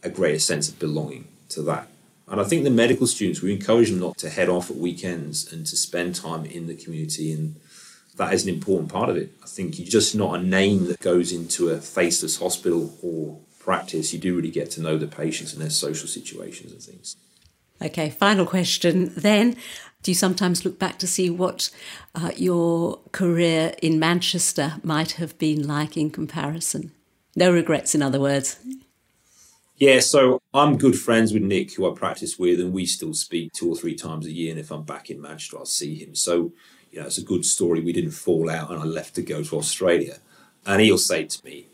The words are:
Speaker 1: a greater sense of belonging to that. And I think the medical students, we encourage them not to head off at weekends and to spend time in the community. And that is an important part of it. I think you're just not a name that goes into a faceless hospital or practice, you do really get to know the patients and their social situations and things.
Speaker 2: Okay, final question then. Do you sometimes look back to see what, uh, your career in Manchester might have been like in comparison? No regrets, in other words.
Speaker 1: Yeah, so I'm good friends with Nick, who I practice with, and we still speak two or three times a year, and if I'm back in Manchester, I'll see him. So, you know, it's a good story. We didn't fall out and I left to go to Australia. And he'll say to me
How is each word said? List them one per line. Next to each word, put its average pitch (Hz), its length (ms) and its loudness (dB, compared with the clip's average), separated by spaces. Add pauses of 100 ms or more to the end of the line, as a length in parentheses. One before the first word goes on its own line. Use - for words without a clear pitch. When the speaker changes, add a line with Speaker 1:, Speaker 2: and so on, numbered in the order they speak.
Speaker 1:
a 87 60 -6
greater 80 300 0
sense 78 280 0
of - 120 -12
belonging 76 480 -4 (200)
to - 140 -8
that. 76 240 -4 (400)
And 101 140 -4
I 95 40 2
think 143 200 2
the 143 60 4
medical 120 360 4
students, 92 340 -2
we 95 120 0
encourage 110 360 4
them 92 120 0
not 87 180 -4
to 78 120 -8
head 90 180 0
off 90 200 0
at 65 80 -8
weekends 82 760 -6
and 82 140 -10
to - 100 -6
spend 87 400 -2
time 82 280 -6
in 82 220 -10
the 82 80 -8
community. 78 560 -6
And 78 240 -4 (600)
that 92 180 0
is 90 80 2
an 98 60 -2
important 85 420 0
part 104 200 0
of 90 60 0
it. - 160 -6 (120)
I - 20 -18
think 87 320 -8
you're 87 100 -12
just 107 280 4
not 90 240 0
a - 20 -4
name 95 440 4
that 87 120 -4
goes 90 320 2
into 85 380 -2
a 80 100 0
faceless 82 600 -2
hospital 85 600 -2
or 80 380 -6 (240)
practice, 85 500 -2
you 82 60 -8
do 90 180 0
really 80 140 -2
get 76 220 -4
to 80 100 -8
know 78 160 -2
the 78 80 -4
patients 78 460 -6
and 76 100 -10
their 78 80 -4
social - 380 -4
situations - 640 -12
and - 100 -20
things. - 340 -16 (640)
Speaker 2:
Okay, 156 300 -4
final 196 360 4
question 175 680 2
then. 208 400 4 (460)
Do - 80 -2
you 180 60 2
sometimes 185 480 2
look - 140 -4
back - 200 -4
to 190 80 -4
see 180 240 0
what, 180 400 -2 (440)
uh, 165 220 -6
your 170 640 2 (140)
career 170 680 2
in 160 200 4
Manchester 165 840 0
might 160 300 0
have 160 260 -8
been 151 280 2
like 147 300 -2
in 151 140 0
comparison? 156 800 -6 (460)
No 180 160 6
regrets, 160 420 2
in 151 80 4
other 135 180 2
words. 139 360 0 (1200)
Speaker 1:
Yeah, 135 240 8
so 127 400 6 (120)
I'm 143 240 6
good 127 220 6
friends 113 340 4
with 107 100 2
Nick, 98 320 -2
who 95 160 0
I - 40 -8
practice - 440 -6
with, 90 220 4
and 90 120 -2
we 92 140 -2
still 80 280 -4
speak 80 380 -6
two - 160 -4
or 85 80 -2
three 82 180 -6
times 78 320 -8
a 78 60 -10
year, 82 180 -6
and 80 100 -8
if 76 100 -14
I'm 78 120 -10
back 73 280 -14
in 71 100 -12
Manchester, 76 380 -14
I'll 67 80 -14
see - 280 -4
him. 76 200 -16
So, 85 380 0 (380)
you 82 100 -14
know, 73 60 -12
it's - 120 -6
a - 40 -8
good - 220 -2
story. 85 360 2
We 85 120 -2
didn't 85 180 -2
fall 82 400 0
out 80 200 -6
and 82 100 -6
I 76 40 -6
left 80 300 -6
to 82 80 -4
go 76 200 -6
to 76 140 -4
Australia. 85 640 0 (480)
And 98 160 4
he'll 110 160 8
say 80 260 0
to - 200 -12
me 69 300 -16